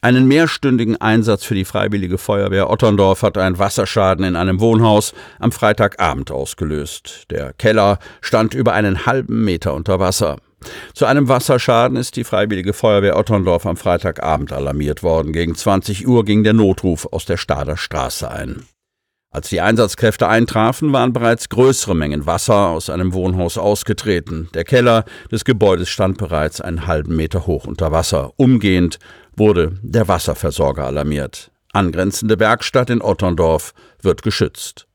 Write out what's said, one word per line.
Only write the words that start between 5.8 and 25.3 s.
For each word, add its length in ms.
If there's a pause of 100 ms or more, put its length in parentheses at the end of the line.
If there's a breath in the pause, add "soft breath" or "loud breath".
ausgelöst. 960
Der 220
Keller 480 (200 loud breath)
stand 320
über 200
einen 340
halben 380
Meter 300
unter 260
Wasser. 380 (540 loud breath)
Zu 140
einem 220
Wasserschaden 680
ist 200
die 80
Freiwillige 480
Feuerwehr 440
Otterndorf 480
am 120
Freitagabend 760
alarmiert 520
worden. 280
Gegen 220
zwanzig 540
Uhr 160
ging 180
der 120
Notruf 580
aus 120
der 120
Stader 400
Straße 520
ein. 360 (680)
Als 140
die 140
Einsatzkräfte 680
eintrafen, 640
waren 220
bereits 340
größere 460
Mengen 320
Wasser 420
aus 220
einem 240
Wohnhaus 420
ausgetreten. 960
Der 120
Keller 400 (260 loud breath)